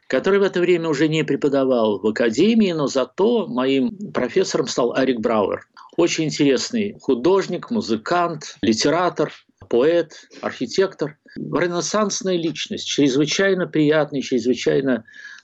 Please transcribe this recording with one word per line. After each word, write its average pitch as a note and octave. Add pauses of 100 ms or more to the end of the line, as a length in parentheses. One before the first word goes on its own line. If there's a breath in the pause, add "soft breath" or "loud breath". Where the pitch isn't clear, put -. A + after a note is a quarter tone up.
который G3+
в G3
это F#3
время F3
уже D#3
не D#3
преподавал C3
в -
академии, E3+
но D3+
зато F3
моим B2+ (160)
профессором D3+
стал A#2+
Арик C3
Брауэр. G#2+ (300 loud breath)
Очень E3
интересный B2
художник, D#3+
музыкант, D3+
литератор, D#3 (340)
поэт, E3+ (280)
архитектор. D3+ (180)
Ренессансная F3+
личность, E3+
чрезвычайно D#3
приятный, D3+
чрезвычайно, B2+ (380 loud breath)